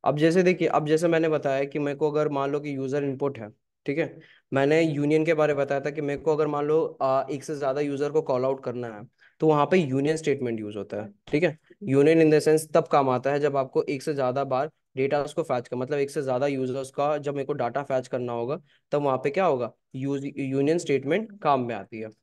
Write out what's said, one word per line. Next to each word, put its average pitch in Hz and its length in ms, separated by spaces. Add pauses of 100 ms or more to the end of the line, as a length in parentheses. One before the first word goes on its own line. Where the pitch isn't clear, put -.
अब 147 140
जैसे 165 260
देखिए, 175 240
अब 151 200
जैसे 160 200
मैंने 165 220
बताया 139 340
कि 143 160
मेरे 143 180
को 151 140
अगर 151 180
मान 139 220
लो 147 80
कि 143 160
यूजर 135 280
इनपुट 139 360
है, 107 100 (360)
ठीक 143 120
है, 151 220 (340)
मैंने 143 280
यूनियन 156 440
के 165 80
बारे 151 200
में 139 120
बताया 139 160
था 147 80
कि 147 120
मेरे 143 200
को 156 100
अगर 151 160
मान 147 180
लो, 156 360
आ, 131 300
एक 135 120
से 156 120
ज्यादा 139 260
यूजर 143 300
को 156 100
कॉल 131 240
आउट 135 180
करना 123 240
है, 107 160 (380)
तो 160 60
वहाँ 147 240
पे - 60
यूनियन 143 400
स्टेटमेंट 127 420
यूज़ 107 180
होता 104 240
है। 107 100 (160)
ठीक 151 160
है, 156 140 (260)
union 156 400
in 156 100
the 147 140
sense 156 260
तब 165 140
काम 139 220
आता 127 220
है 143 80
जब 143 180
आपको 135 260
एक 139 200
से 156 100
ज्यादा 135 300
बार 135 280 (240)
डेटा 139 280
उसको 143 200
फैच 123 240
कर, - 80
मतलब 127 220
एक 139 120
से 151 120
ज्यादा 131 260
यूजर्स 131 440
का 147 260
जब 143 160
मेरे 139 120
को 147 80
डेटा 123 300
फैच 131 240
करना 123 260
होगा, 120 260 (320)
तब 147 100
वहाँ 135 160
पे 135 120
क्या 185 160
होगा, 123 260 (240)
यूज-, 139 420
यूनियन 139 400
स्टेटमेंट 156 640
काम 135 240
में 117 100
आती 101 240
है। 110 100 (140)